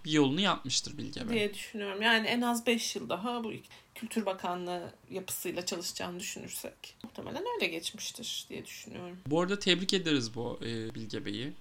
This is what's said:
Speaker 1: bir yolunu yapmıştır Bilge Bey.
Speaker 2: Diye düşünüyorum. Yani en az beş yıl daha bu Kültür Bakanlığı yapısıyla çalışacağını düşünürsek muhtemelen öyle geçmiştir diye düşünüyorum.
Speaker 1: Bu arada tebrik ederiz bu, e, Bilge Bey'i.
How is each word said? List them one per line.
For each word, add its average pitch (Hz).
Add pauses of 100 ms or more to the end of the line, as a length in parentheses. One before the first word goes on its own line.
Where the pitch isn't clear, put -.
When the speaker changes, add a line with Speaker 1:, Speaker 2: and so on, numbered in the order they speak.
Speaker 1:
bir 151
yolunu 147
yapmıştır -
Bilge -
Bey. 233
Speaker 2:
Diye 208
düşünüyorum. 202
Yani 226
en 240
az 240
beş 233
yıl -
daha 226
bu 214 (420)
Kültür 220
Bakanlığı 180 (180)
yapısıyla 180
çalışacağını 180
düşünürsek - (100)
muhtemelen - (100)
öyle 285
geçmiştir -
diye -
düşünüyorum. - (100)
Speaker 1:
Bu 151
arada 190
tebrik 185
ederiz 147
bu, 117
e, 113
Bilge 113
Bey'i. 104